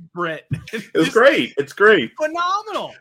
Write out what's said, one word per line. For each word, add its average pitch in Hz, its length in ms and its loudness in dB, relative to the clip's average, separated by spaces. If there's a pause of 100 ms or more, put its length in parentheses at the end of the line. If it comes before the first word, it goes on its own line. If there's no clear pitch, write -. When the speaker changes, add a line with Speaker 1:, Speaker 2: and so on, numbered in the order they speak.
(140)
Speaker 1:
Brett. 165 360 -8
<laughs> - 240 -10
Speaker 2:
It - 220 -12
was 160 120 2
Speaker 1:
This - 60 -6
Speaker 2:
great. 226 440 4
It's 139 160 -6
great. 202 420 4
Speaker 1:
phenomenal. 339 840 -6